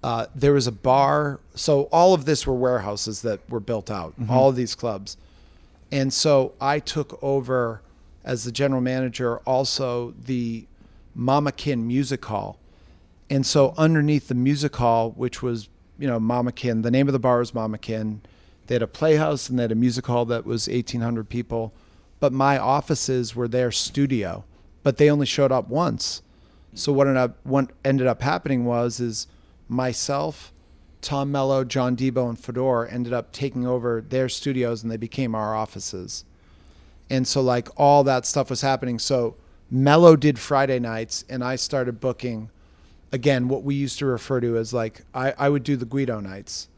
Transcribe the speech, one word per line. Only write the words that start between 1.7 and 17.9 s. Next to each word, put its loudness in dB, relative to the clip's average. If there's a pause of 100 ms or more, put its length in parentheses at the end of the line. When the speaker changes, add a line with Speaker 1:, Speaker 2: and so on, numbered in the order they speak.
Speaker 1:
all 6
of 0
this 0
were 0
warehouses -2
that -4
were -6
built -6
out, -8
Speaker 2:
Mm-hmm. -4
Speaker 1:
all 6
of -2
these -4
clubs. -8 (720)
And 0
so 4
I 0
took -6
over -2 (420)
as -4
the -8
general 0
manager, -2
also -2 (100)
the -4 (480)
Mama 2
Kin -4
Music -2
Hall. -6 (680)
And 0
so 4
underneath 4
the -2
music 0
hall, 2
which -6
was, -4 (300)
you -6
know, 0
Mama 0
Kin, -2
the 0
name 4
of 0
the 2
bar 4
was -2
Mama -6
Kin. -6 (460)